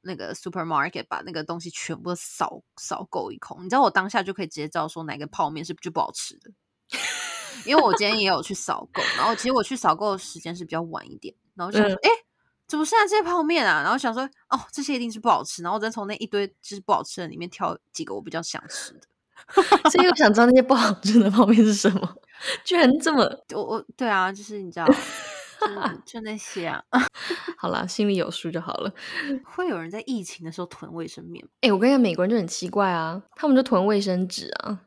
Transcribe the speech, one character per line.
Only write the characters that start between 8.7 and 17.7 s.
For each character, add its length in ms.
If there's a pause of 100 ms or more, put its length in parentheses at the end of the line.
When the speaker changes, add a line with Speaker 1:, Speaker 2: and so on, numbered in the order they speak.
Speaker 1:
购， 100 (160)
然 80
后 80
其 80
实 100
我 100
去 140
扫 180
购 180
的 40
时 220
间 160
是 100
比 60
较 120
晚 280
一 60
点， 180 (200)
然 120
后 40
就 80
想 100
说： 80
Speaker 2:
嗯。 80
Speaker 1:
“诶， 40 (580)
怎 120
么 80
现 100
在 100
这 100
些 60
泡 200
面 240
啊？” 160
然 80
后 80
想 160
说 80 (260)
：“哦， 100 (140)
这 100
些 120
一 60
定 120
是 60
不 100
好 140
吃。” 220
然 60
后 60
我 40
再 100
从 160
那 100
一 100
堆 200
就 300
是 40
不 120
好 100
吃 180
的 60
里 100
面 140
挑 260 (160)